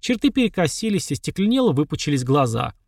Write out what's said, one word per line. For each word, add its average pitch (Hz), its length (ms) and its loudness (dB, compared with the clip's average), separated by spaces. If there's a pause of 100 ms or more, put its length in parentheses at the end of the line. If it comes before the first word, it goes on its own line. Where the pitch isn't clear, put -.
черты 254 300 0
перекосились, 202 800 0
остекленело, 214 580 0
выпучились 143 540 0
глаза. 123 500 0 (140)